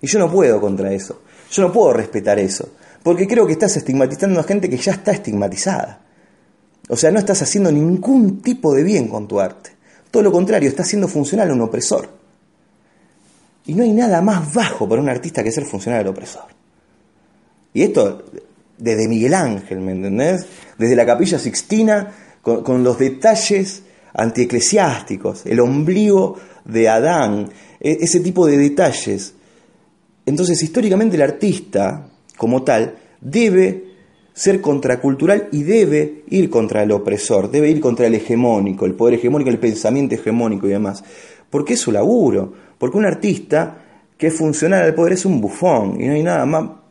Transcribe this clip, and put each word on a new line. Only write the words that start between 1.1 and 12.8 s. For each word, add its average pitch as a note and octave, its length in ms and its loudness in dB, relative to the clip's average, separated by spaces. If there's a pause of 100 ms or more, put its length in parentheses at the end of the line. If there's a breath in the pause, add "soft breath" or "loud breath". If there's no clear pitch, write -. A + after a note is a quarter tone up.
Yo G3 120 0
no F3+ 100 2
puedo F#3+ 200 4
respetar G#2+ 460 0
eso. - 360 -4 (280 soft breath)
Porque F3 240 0
creo A3 200 4
que D#3+ 80 0
estás F#3 220 0
estigmatizando C#3+ 600 0
a D#3 60 -2
gente G3 240 -2
que B2+ 80 -4
ya F#3+ 160 -2
está G3 200 -2
estigmatizada. G#2 920 -4 (840 soft breath)
O A#2+ 80 -4
sea, D#3 140 2
no G3+ 80 2
estás G3 240 -2
haciendo F3+ 300 0
ningún F#3+ 680 2
tipo A#3 340 -2
de C#3 100 2
bien E3+ 240 0
con G#2+ 180 -8
tu G2 140 -2
arte. - 300 -6 (400 soft breath)
Todo A3+ 120 2
lo G#3 80 4
contrario, F3+ 380 2
estás C3+ 180 -4
siendo G3+ 220 -2
funcional E3 420 -2
a C#3 40 0
un B2 60 0
opresor. A2 480 -4 (1600 soft breath)